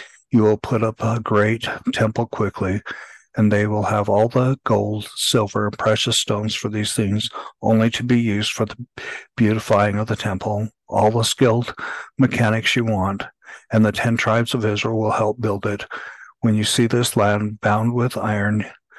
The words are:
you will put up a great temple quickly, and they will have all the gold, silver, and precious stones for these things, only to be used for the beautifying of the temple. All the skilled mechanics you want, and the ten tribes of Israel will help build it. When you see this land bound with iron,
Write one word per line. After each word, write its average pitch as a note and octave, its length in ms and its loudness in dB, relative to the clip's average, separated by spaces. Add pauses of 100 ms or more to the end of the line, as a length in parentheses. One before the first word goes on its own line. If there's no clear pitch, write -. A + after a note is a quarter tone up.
(300)
you A#2 120 6
will G#2+ 160 4
put A#2 240 -4
up A2 200 -2
a A2+ 180 0
great A2 460 0 (280)
temple A2+ 320 0
quickly, G2 560 -4 (540)
and G#2+ 140 4
they G#2 160 2
will G#2 180 -2
have G#2 260 0
all G#2+ 180 4
the C3 360 0
gold, G#2 500 -2
silver, G#2+ 520 0
and G2+ 120 -6
precious A2 400 0
stones G#2+ 360 -2
for - 140 -6
these G#2 240 -4
things, G#2 380 -2 (320)
only A2 260 4
to - 140 -2
be B2 180 2
used G#2 320 0
for A2 140 -2
the - 100 -12 (580)
beautifying G#2 600 2
of G#2+ 120 -2
the G#2 80 -2
temple. G#2 520 -4 (200)
All G#2 220 2
the A2+ 120 2
skilled A#2+ 520 2 (440)
mechanics A2+ 580 2
you A#2+ 80 2
want, G2 380 -2 (500)
and A2 100 6
the G#2+ 100 4
ten A#2 260 0
tribes A#2 340 0
of A2+ 140 0
Israel A2 340 -2
will G#2+ 120 0
help A2 280 -2
build G2+ 240 -2
it. G#2 220 -6 (540)
When A2+ 140 2
you G#2+ 80 2
see A#2 240 2
this A#2+ 300 0
land G#2 440 2
bound A2 340 0
with A#2+ 220 -2
iron, G#2+ 480 -2 (340)